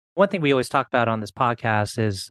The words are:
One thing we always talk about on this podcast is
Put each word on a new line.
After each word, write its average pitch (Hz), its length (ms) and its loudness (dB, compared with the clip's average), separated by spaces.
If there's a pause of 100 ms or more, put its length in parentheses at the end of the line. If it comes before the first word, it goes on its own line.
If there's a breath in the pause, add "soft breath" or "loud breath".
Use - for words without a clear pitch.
(140)
One 196 160 2
thing 196 120 -4
we 143 120 2
always 127 160 0
talk 135 180 0
about 117 220 0
on 110 120 -2
this 104 100 -10
podcast 113 680 0
is 107 320 -2